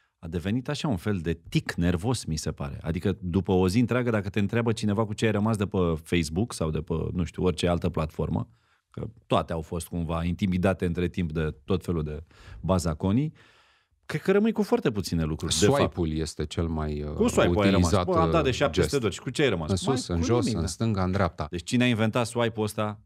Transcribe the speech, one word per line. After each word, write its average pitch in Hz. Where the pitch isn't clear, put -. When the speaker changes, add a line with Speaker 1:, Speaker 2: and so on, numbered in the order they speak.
Speaker 1:
a 87
devenit 95
așa 147
un 120
fel 104
de 82
tic -
nervos, 90
mi 78
se -
pare. 71
Adică 87
după 92
o 92
zi 98
întreagă, 120
dacă 104
te 107
întreabă 113
cineva 107
cu 104
ce 113
ai 110
rămas 104
de 101
pe 98
Facebook 87
sau 80
de 78
pe, 82
nu 90
știu, 85
orice 87
altă 87
platformă, 80
că 117
toate 87
au 82
fost 82
cumva 82
intimidate 90
între 87
timp 85
de 78
tot 90
felul 82
de 76
bazaconii, 92
cred 156
că 190
rămâi 202
cu 220
foarte 208
puține 90
lucruri, 78
de 101
fapt. 131
Speaker 2:
Swipe-ul 82
este 78
cel 82
mai, 78
uh, 76
Speaker 1:
Cu 226
swipe-ul 104
ai 98
rămas. -
Speaker 2:
utilizat, 90
Speaker 1:
Bă, 175
am 160
dat 160
de 131
Speaker 2:
uh, 117
Speaker 1:
șapte -
sute 156
Speaker 2:
gest. 143
Speaker 1:
de 117
ori. 98
Și -
cu -
ce 131
ai 135
rămas? 82
Speaker 2:
În 98
Speaker 1:
Mai 135
Speaker 2:
sus, -
în 87
Speaker 1:
cu 82
Speaker 2:
jos, -
Speaker 1:
nimic, 127
Speaker 2:
în 82
Speaker 1:
da. 80
Speaker 2:
stânga, 107
în 92
dreapta. 87
Speaker 1:
Deci 87
cine 123
a 123
inventat 110
swipe-ul 113
ăsta 104